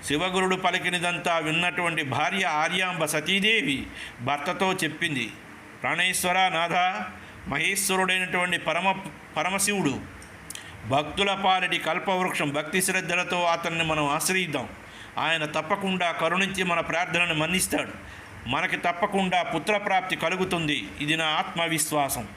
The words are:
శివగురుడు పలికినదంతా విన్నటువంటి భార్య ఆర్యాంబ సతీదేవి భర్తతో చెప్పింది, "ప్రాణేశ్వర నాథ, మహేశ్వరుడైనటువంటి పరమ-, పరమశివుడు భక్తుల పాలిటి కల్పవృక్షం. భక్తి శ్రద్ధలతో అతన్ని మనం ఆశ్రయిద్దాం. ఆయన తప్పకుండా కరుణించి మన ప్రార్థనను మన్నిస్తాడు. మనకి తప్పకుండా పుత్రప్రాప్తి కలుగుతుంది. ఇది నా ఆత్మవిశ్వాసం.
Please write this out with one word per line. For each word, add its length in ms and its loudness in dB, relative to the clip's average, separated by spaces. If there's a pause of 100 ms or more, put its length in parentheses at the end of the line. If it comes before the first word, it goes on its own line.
శివగురుడు 480 2
పలికినదంతా 800 0
విన్నటువంటి 680 0
భార్య 420 0
ఆర్యాంబ 600 0
సతీదేవి 800 2 (340)
భర్తతో 520 0
చెప్పింది, 580 -2 (500)
"ప్రాణేశ్వర 520 2
నాథ, 720 2 (440)
మహేశ్వరుడైనటువంటి 1080 0
పరమ-, 520 0 (280)
పరమశివుడు 600 2 (880)
భక్తుల 460 2 (120)
పాలిటి 320 4
కల్పవృక్షం. 720 0
భక్తి 320 0
శ్రద్ధలతో 600 0
అతన్ని 400 2
మనం 260 2
ఆశ్రయిద్దాం. 600 0 (480)
ఆయన 280 2
తప్పకుండా 680 0
కరుణించి 520 0
మన 160 2
ప్రార్థనను 540 0
మన్నిస్తాడు. 580 0 (560)
మనకి 300 0
తప్పకుండా 680 2
పుత్రప్రాప్తి 720 0
కలుగుతుంది. 720 0 (140)
ఇది 160 2
నా 80 0
ఆత్మవిశ్వాసం. 1120 0